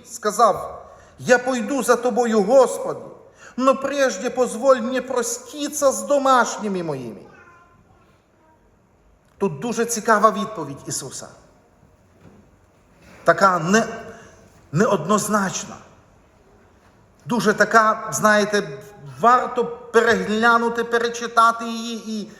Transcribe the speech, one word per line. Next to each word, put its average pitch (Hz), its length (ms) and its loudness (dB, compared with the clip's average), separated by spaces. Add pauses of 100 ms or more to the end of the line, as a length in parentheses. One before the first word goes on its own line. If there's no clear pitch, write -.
сказав: - 840 -2 (320)
«Я 208 200 4
пойду 254 440 -2
за 240 140 4
тобою, 233 460 2
Господи, 202 580 2 (560)
но 262 200 2
прежде 254 540 -2
позволь 247 460 2
мені 247 240 -4
проститися 262 920 -4
з 208 100 -6
домашніми 233 800 0
моїми». 127 380 -10 (2250)
Тут 160 220 -4
дуже 226 240 -4
цікава 220 460 2
відповідь 170 560 -8
Ісуса. - 420 -12 (2000)
Така 180 340 4
не-, 190 280 2 (840)
неоднозначна. 196 1040 0 (1500)
Дуже 208 280 0
така, 220 580 2
знаєте, 202 640 0 (420)
варто 247 440 2
переглянути, 226 1200 0
перечитати 233 800 0
її 226 560 -8
і 190 200 -12